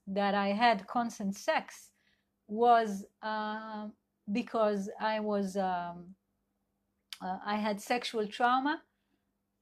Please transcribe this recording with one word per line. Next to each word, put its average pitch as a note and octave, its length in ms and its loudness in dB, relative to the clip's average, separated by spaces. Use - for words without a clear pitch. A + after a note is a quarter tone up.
that G3 260 2
I G3+ 200 2
had A3 340 4
consent A3+ 480 -2
sex - 560 -4
was, A3 580 4
uh, G#3+ 680 -6
because G#3+ 580 2
I G#3+ 180 0
was, G3+ 380 0
um, F3 580 -4
uh, F#3 240 -4
I G#3 100 0
had G#3 260 -2
sexual B3 460 -2
trauma C4 540 0